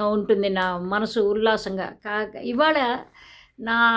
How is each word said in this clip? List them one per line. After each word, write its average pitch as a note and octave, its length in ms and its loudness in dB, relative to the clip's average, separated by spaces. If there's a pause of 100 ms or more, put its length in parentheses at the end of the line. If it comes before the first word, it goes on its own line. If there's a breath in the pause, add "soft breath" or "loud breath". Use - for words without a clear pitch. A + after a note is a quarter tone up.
ఉంటుంది G#3 420 2
నా F#3+ 160 0 (200)
మనసు G#3+ 400 -2
ఉల్లాసంగా. G#3 600 0 (140)
కా-, G#3 200 -6 (240)
ఇవాళ D4 320 2 (840 loud breath)
నా A3+ 180 -2 (180)